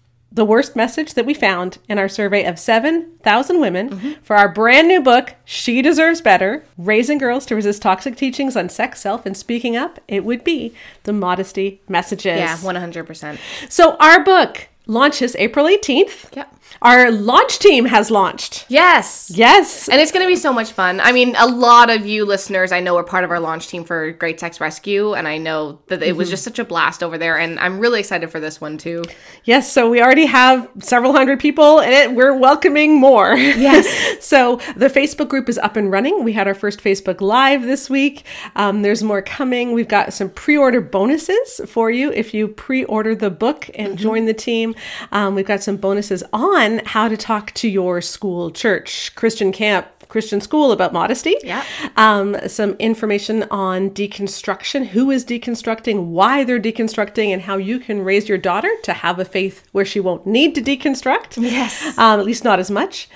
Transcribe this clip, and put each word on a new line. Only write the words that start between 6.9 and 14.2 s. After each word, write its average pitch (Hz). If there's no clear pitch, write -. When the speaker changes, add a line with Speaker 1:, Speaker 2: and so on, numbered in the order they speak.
Speaker 1:
Girls 254
to 240
Resist 208
Toxic 208
Teachings 262
on 180
Sex, -
Self, 208
and 196
Speaking 233
Up, 330
it 196
would 240
be 247
the 208
modesty 190
messages. 180
Speaker 2:
Yeah, 165
one 185
hundred 170
percent. 156
Speaker 1:
So 330
our 330